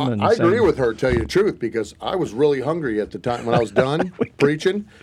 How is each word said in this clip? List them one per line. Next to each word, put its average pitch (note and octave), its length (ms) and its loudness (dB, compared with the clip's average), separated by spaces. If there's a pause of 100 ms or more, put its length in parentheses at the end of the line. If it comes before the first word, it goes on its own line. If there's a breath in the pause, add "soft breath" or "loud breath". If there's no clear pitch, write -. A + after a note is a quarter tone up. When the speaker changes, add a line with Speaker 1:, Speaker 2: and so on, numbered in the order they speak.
Speaker 1:
sermons A#2 160 -2
Speaker 2:
I G3 120 4
agree G#3+ 240 2
Speaker 1:
and A#3 80 4
Speaker 2:
with D3+ 140 2
her, A#2 140 0
tell B2+ 200 0
you A#2 60 2
the A2 60 -2
truth, F#3 340 0
because A2 420 -4
I D3 160 -4
was B2 160 -2
really C#3+ 260 2
hungry C3 400 -2
at G2+ 120 -4
the G2+ 80 -10
time A#2+ 260 -4
when A#2 100 0
I A#2+ 40 4
was A2 120 -2
done D3 440 0
Speaker 1:
<laughs> - 40 -8
We - 120 -2
Speaker 2:
preaching, E3+ 540 0 (180 loud breath)